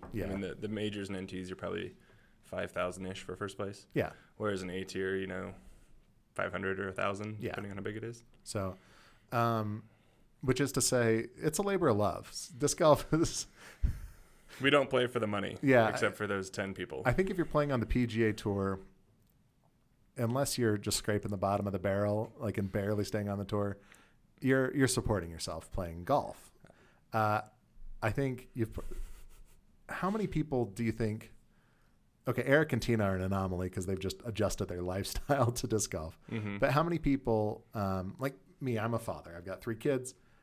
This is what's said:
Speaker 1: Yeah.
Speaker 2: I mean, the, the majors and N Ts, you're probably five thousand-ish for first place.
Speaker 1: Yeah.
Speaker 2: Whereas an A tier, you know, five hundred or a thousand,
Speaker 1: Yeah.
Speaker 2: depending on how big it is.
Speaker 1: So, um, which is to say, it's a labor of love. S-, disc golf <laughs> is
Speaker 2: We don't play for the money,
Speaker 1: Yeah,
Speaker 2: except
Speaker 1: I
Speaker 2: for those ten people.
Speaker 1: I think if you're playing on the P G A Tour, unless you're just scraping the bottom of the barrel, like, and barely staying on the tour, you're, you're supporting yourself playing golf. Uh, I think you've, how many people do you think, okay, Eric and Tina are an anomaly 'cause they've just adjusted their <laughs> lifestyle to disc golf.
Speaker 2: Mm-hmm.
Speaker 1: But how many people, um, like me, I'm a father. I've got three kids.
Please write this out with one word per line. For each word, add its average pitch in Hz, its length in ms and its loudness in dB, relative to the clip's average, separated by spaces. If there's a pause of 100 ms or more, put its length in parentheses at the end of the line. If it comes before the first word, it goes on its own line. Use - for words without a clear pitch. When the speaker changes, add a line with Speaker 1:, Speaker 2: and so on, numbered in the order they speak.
(100)
Speaker 1:
Yeah. - 140 -4
Speaker 2:
I 98 40 -4
mean, 98 120 -4
the, 92 140 -6
the 107 120 -6
majors 104 400 -4
and 95 100 -6
N 95 100 -6
Ts, 92 200 -8
you're 92 80 -10
probably 92 400 -6 (480)
five - 280 -6
thousand-ish 92 520 -4
for 92 140 -8
first 98 180 -6
place. 101 380 -8
Speaker 1:
Yeah. - 180 0 (240)
Speaker 2:
Whereas 101 280 -2
an 90 60 -6
A 92 140 -4
tier, 95 320 -2
you 95 120 -4
know, 92 260 -8 (800)
five 95 180 -2
hundred 95 280 -2
or 98 100 -4
a 95 40 -6
thousand, 101 460 -4
Speaker 1:
Yeah. 113 120 -6
Speaker 2:
depending 101 200 -8
on 98 60 -10
how 101 60 -6
big 104 120 -6
it 107 80 -10
is. 117 200 -12 (200)
Speaker 1:
So, 95 320 -4 (560)
um, 113 520 0 (580)
which 127 180 2
is 139 140 2
to - 80 0
say, 117 460 4 (100)
it's 156 200 0
a 202 60 2
labor 190 240 2
of 107 100 6
love. 90 340 0
S-, - 180 -10
disc 139 280 0
golf 156 320 8
<laughs> - 40 2
is - 340 2 (1120)
Speaker 2:
We 135 80 4
don't 135 200 6
play 123 180 4
for 120 120 -2
the 110 80 2
money, 101 340 -2
Speaker 1:
Yeah, 127 280 8
Speaker 2:
except 110 240 2
Speaker 1:
I - 40 -14
Speaker 2:
for 104 100 0
those 98 220 -2
ten 98 240 -4
people. 87 300 -6
Speaker 1:
I 120 80 4
think 190 180 2
if - 60 -4
you're 165 100 0
playing 147 280 0
on 123 80 2
the 107 40 0
P 123 200 2
G 113 200 0
A 107 80 4
Tour, 98 460 -2 (1400)
unless 127 400 0
you're 110 200 4
just 101 200 -2
scraping 104 340 0
the 101 60 -2
bottom 101 300 2
of 95 60 -2
the 95 60 -2
barrel, 104 600 0
like, 107 180 -4
and 98 140 0
barely 104 320 0
staying 104 240 -2
on 101 120 -2
the 101 40 -4
tour, 101 340 0 (600)
you're, 131 360 4
you're 135 120 6
supporting 101 440 0
yourself 82 400 -8
playing 87 340 -6
golf. - 460 0 (600)
Uh, 107 300 4 (600)
I 110 100 2
think 131 420 -2
you've, - 260 -2 (1120)
how - 200 -2
many 208 180 0
people 135 380 0
do 101 200 -4
you 110 80 4
think, 110 400 -2 (960)
okay, 123 180 0
Eric 151 260 4
and 117 100 2
Tina 113 220 2
are 95 120 2
an 92 80 0
anomaly 95 460 0
'cause 92 180 -6
they've 95 120 -2
just 95 260 -4
adjusted 101 440 0
their 87 120 -4
<laughs> 90 120 -2
lifestyle 120 580 0
to 120 160 -2
disc 107 240 0
golf. 82 260 -6 (140)
Speaker 2:
Mm-hmm. 104 280 -4
Speaker 1:
But 139 120 4
how 147 120 4
many 170 140 0
people, 117 760 2
um, 95 460 -2
like 135 160 -4 (260)
me, 120 180 0
I'm 117 140 0
a 110 60 0
father. - 360 -8
I've 87 100 -12
got 95 160 -8
three 113 140 -4
kids. 131 380 0 (300)